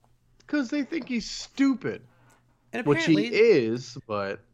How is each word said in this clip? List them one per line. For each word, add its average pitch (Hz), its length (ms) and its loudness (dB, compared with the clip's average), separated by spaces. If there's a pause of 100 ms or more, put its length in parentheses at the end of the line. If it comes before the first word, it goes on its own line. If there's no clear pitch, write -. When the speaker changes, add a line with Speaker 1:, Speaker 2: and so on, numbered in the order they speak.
(480)
Speaker 1:
'Cause 277 220 -4
they 294 120 -2
think 285 240 -8
he's 240 240 -6
stupid. 226 720 -2 (720)
Speaker 2:
And 233 120 -6
Speaker 1:
Which 302 200 2
he - 80 4 (160)
Speaker 2:
apparently, 214 100 -2
Speaker 1:
is, 135 580 4 (120)
but 101 320 -4 (140)